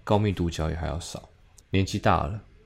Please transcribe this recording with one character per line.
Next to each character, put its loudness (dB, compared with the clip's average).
高 2
密 2
度 0
交 -2
易 -2
还 -6
要 -4
少。 -12
年 2
纪 -4
大 4
了， -6